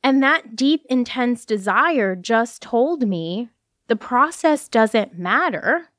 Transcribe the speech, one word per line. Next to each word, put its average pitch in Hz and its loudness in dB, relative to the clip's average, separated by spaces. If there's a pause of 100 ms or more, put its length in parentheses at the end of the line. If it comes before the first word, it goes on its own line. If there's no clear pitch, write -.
And 269 2
that 269 0
deep, 285 0
intense 247 -2
desire 208 0
just 226 -2
told 262 0
me, 185 -4 (380)
"The 226 0
process 294 0
doesn't 214 0
matter. 262 -2 (120)